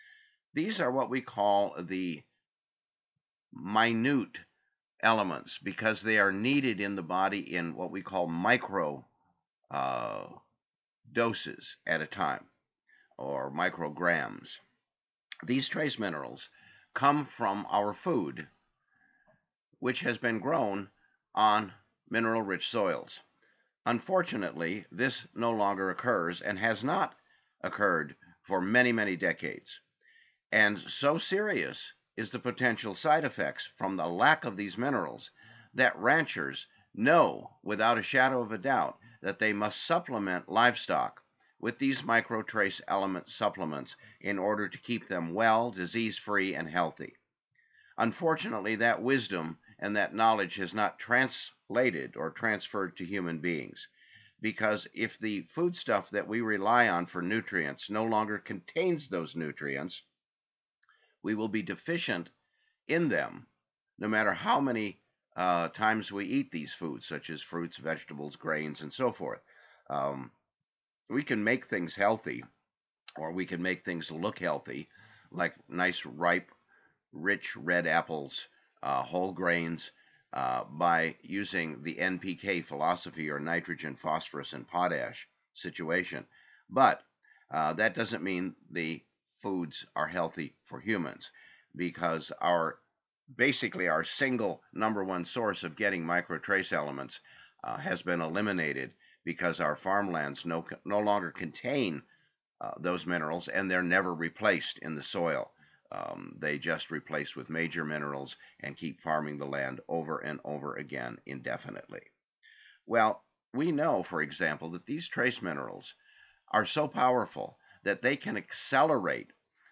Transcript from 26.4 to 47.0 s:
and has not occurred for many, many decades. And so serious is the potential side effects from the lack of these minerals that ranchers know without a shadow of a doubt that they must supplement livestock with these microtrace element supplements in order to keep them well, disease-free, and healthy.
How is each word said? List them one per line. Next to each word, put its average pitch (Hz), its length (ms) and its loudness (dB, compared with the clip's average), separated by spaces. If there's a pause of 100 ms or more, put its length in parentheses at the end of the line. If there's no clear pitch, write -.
and 98 160 -2
has 110 260 2
not 170 300 0 (480)
occurred 87 520 2 (280)
for 95 180 0
many, 120 320 4
many 104 240 0
decades. - 640 -4 (720)
And 104 280 6
so - 360 0
serious 175 760 -2 (200)
is - 160 -6
the 123 80 -6
potential 117 560 0
side 156 300 4
effects 87 520 -4
from 98 200 -2
the 82 100 0
lack 110 380 4
of 113 100 -4
these 95 220 -6
minerals 104 540 -2 (420)
that 127 260 4
ranchers 104 680 2 (280)
know 117 540 6 (140)
without 110 340 4
a 110 60 2
shadow 131 400 6
of 107 100 -6
a 107 60 -2
doubt 98 400 2 (240)
that 95 160 -2
they 107 160 4
must 104 280 -2
supplement 110 640 0
livestock 95 760 2 (360)
with 113 200 -4
these 135 240 0
microtrace 110 840 0
element 95 440 0
supplements 80 640 -4 (240)
in 98 180 -2
order 101 300 0
to - 100 -12
keep 113 300 -6
them 85 240 -2
well, 113 380 4
disease-free, 98 840 0
and 80 140 -4
healthy. 82 460 -2 (840)